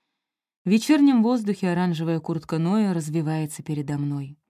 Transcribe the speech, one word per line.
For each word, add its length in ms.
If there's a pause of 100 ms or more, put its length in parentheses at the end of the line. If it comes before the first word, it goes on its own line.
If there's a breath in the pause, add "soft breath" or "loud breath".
(640)
В 40
вечернем 540
воздухе 460
оранжевая 500
куртка 400
Ноя 340
развивается 720
передо 340
мной. 400 (120)